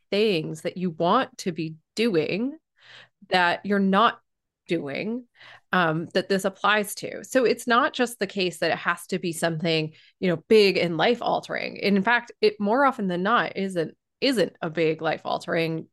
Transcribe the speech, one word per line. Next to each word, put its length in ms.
things 500
that 160
you 140
want 480
to 120
be 240
doing 640
that 360
you're 140
not 400
doing, 580
um, 420
that 160
this 160
applies 500
to. 280
So 220
it's 220
not 260
just 260
the 80
case 320
that 120
it 60
has 300
to 120
be 120
something, 640
you 100
know, 180
big 300
and 200
life 240
altering. 600
And 140
in 80
fact, 280
it 180
more 260
often 220
than 160
not 340
isn't, 380
isn't 400
a 80
big 320
life 240
altering 680